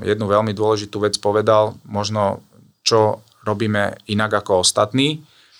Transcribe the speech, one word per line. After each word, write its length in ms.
jednu 260
veľmi 240
dôležitú 520
vec 180
povedal, 640
možno 560
čo 400
robíme 640
inak 320
ako 240
ostatní. 560